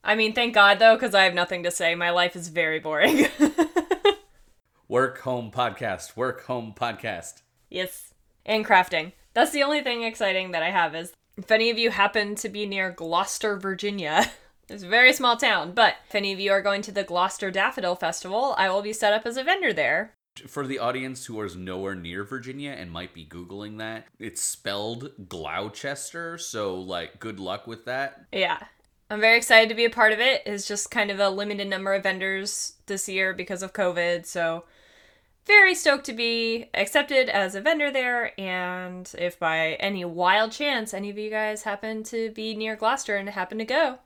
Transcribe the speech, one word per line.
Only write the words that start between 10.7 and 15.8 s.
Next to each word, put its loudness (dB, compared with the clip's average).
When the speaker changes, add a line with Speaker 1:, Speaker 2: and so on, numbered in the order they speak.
Speaker 1:
is, -8
if -4
any 4
of 0
you 2
happen 0
to -8
be -6
near -4
Gloucester, -2
Virginia, 0
<laughs> -20
it's -14
a -14
very 8
small 2
town, 0
but 6